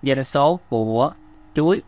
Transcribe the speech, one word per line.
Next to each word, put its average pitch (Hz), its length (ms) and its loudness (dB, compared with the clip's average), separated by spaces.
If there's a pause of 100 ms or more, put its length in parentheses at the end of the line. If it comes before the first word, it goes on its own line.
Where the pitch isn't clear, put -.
doanh 135 220 0
số 151 440 0
của 113 440 0 (420)
chuối. 165 340 2